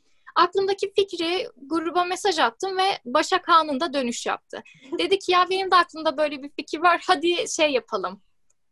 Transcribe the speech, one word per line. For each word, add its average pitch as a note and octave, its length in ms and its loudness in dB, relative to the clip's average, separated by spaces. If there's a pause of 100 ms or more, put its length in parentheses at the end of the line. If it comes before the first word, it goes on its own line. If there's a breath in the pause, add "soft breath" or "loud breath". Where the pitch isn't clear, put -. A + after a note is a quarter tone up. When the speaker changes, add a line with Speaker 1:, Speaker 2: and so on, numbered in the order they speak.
(360 soft breath)
Speaker 1:
Aklımdaki G4 600 0
fikri F4+ 520 -2 (180)
gruba E4 380 -2
mesaj F4+ 340 -2
attım F#4 400 0
ve F#4+ 40 2 (220)
Başak D#4+ 440 0
anında D#4 440 2
dönüş B3 340 -4
yaptı. - 360 -8 (120)
Speaker 2:
<laughs> C4+ 240 -12
Speaker 1:
Dedi F4+ 200 0
ki, F4+ 140 -2
"Ya F4+ 180 4
benim F#4+ 200 -2
de F#4 60 6
aklımda D#4 400 0
böyle D4 260 -2
bir C#4+ 140 -12
fikir D#4 220 -8
var, E4+ 280 4
hadi E4+ 420 0
şey D4+ 220 2
yapalım, G3 520 -4 (500)